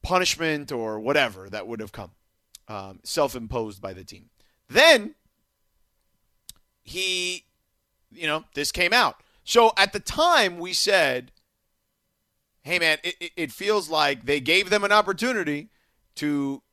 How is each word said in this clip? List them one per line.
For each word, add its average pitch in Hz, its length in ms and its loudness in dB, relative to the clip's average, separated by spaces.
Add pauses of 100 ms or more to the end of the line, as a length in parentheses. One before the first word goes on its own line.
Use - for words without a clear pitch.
punishment 160 720 -2
or 110 260 -6
whatever 110 500 0
that 98 160 -8
would 113 140 -10
have 107 140 -12
come, 98 180 -14 (560)
um, 98 360 -12
self-imposed 117 800 -6
by 95 120 -10
the 92 100 -16
team. - 260 -20 (380)
Then 240 480 6 (1700)
he, 180 640 -6 (640)
you 170 160 -8
know, 156 160 -2 (100)
this 143 200 -4
came 180 180 0
out. 226 320 2 (220)
So 226 320 6
at 196 160 4
the 202 80 -6
time 269 580 2
we 180 140 -8
said, 139 580 2 (1300)
"Hey, 175 160 -2
man, 160 220 4
it, 175 200 -6
it, 170 160 -10
it 156 160 -4
feels 196 360 -2
like 143 360 0
they 143 160 0
gave 180 280 2
them 202 140 2
an 202 80 0
opportunity 196 760 0 (460)
to 143 580 -4